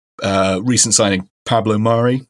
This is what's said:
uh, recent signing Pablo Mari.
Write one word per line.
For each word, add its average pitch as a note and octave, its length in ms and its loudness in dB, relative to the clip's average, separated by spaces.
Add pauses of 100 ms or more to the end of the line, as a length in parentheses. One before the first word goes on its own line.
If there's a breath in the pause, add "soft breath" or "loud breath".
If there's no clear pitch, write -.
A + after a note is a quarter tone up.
(220)
uh, F#2+ 400 0
recent A#2 320 0
signing G2 340 0 (160)
Pablo A2 340 0
Mari. A#2 500 0